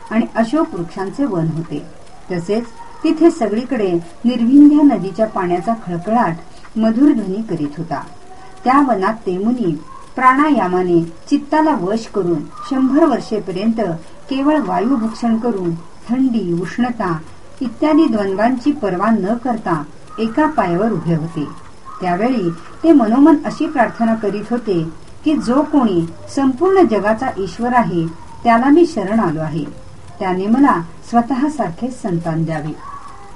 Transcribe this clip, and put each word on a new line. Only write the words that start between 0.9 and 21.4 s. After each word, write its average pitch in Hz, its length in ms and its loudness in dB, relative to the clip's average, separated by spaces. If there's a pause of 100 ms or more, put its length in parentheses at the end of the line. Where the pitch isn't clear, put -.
वन 170 280 -2
होते. 156 340 -6 (460)
तसेच 202 320 -2 (400)
तिथे 320 260 4
सगळीकडे 220 600 -2 (320)
निर्विंध्य 277 720 6
नदीच्या 190 300 -2
पाण्याचा 180 480 -2 (120)
खळखळाट 175 500 0 (420)
मधुर 233 340 4
ध्वनी 202 300 -2
करीत 156 360 -6
होता. 147 240 -6 (640)
त्या 262 140 4 (100)
वनात 208 260 0
ते 185 240 -4
मुनी 202 420 0 (360)
प्राणायामाने 196 840 4
चित्ताला 302 720 0
वश 214 320 -2
करून 175 360 -2 (280)
शंभर 262 340 2
वर्षेपर्यंत 214 760 -2 (500)
केवळ 277 280 2
वायू 202 380 0
भक्षण 226 400 -2
करून 196 380 -2 (340)
थंडी, 226 440 0
उष्णता 185 640 -2 (420)
इत्यादी 302 440 2
द्वंद्वांची 226 680 0
पर्वा 196 380 0
न 208 240 2
करता 220 480 -4 (360)
एका 226 280 0
पायावर 208 460 0
उभे 170 220 0
होते. 156 300 -4 (560)